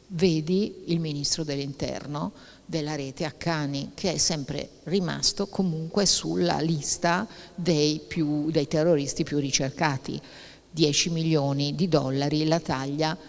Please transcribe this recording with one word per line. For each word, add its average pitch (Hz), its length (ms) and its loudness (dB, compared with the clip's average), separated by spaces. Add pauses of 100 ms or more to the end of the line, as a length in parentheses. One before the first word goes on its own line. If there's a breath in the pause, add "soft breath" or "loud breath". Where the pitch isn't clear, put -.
(160)
Vedi 175 720 2
il 170 120 0
ministro 151 440 -2
dell'interno 143 880 -6 (300 loud breath)
della 156 300 -4
rete 139 320 -6
Haqqani, 143 720 -4
che 175 180 -2
è 139 40 -2
sempre 143 520 -2 (140)
rimasto 165 640 0
comunque 165 580 0
sulla 170 540 2
lista 165 640 0 (300 loud breath)
dei 156 500 2
più, 151 460 0
dei 151 160 2
terroristi 156 560 2
più 147 160 0
ricercati. 139 840 0 (480 loud breath)
Dieci 151 400 2
milioni 143 640 0
di 156 140 0
dollari 143 580 2
la 160 140 4
taglia 147 580 -2 (120 loud breath)